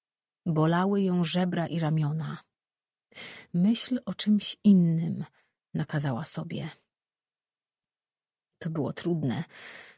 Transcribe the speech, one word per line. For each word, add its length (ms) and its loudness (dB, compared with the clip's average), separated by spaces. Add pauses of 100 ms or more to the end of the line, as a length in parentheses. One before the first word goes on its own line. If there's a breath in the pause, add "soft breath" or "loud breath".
(460)
Bolały 560 2
ją 220 2
żebra 420 0
i 140 -4
ramiona. 580 -2 (1160 loud breath)
„Myśl 520 0
o 80 -6
czymś 500 0
innym”, 600 6 (500)
nakazała 500 -4
sobie. 460 -8 (1900)
To 120 -8
było 220 -4
trudne. 520 -2 (540 loud breath)